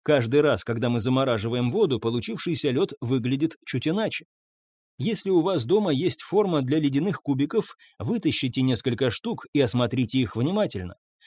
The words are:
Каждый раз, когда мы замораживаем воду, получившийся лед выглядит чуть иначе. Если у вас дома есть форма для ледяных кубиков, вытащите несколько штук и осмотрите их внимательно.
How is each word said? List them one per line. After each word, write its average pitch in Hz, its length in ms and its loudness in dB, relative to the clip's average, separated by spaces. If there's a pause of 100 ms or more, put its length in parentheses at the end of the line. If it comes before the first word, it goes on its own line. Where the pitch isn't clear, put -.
Каждый 135 400 4
раз, 139 220 2
когда 117 260 -2
мы 120 100 0
замораживаем 123 680 0
воду, 151 300 2
получившийся 139 720 -2
лед 160 280 0
выглядит 131 560 0 (100)
чуть 131 220 -4
иначе. 190 380 -2 (720)
Если 196 320 -2
у 185 120 6
вас 160 240 0
дома 190 260 2
есть 143 300 0
форма 180 400 2
для 131 180 0
ледяных 147 420 0
кубиков, 143 540 -2 (240)
вытащите 139 600 -2
несколько 127 480 0
штук - 440 -6
и 147 80 2
осмотрите 123 580 0
их 117 160 -2
внимательно. 127 600 -2 (320)